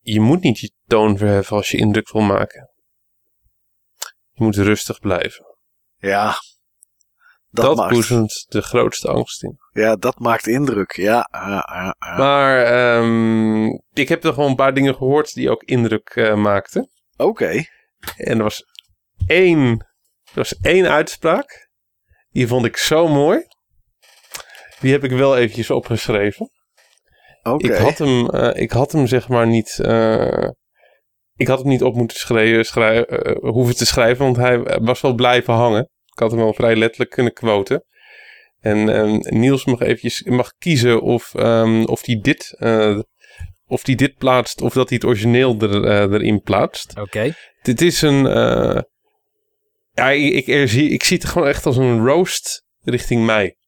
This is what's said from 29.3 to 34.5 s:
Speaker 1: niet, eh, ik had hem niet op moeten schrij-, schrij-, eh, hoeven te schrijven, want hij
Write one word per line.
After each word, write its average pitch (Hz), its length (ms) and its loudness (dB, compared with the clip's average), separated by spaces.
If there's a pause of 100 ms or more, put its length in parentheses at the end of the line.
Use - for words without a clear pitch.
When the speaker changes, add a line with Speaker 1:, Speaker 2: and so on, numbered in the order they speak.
Speaker 1:
niet, 113 320 0
eh, 110 680 0 (880)
ik 131 120 -2
had 131 100 0
hem 127 100 -2
niet 131 140 2
op 123 120 0
moeten 120 220 -2
schrij-, 113 460 2
schrij-, 113 440 0
eh, - 300 -4 (160)
hoeven 123 240 0
te 117 100 -2
schrijven, 123 380 2
want 127 120 2
hij 123 220 2 (220)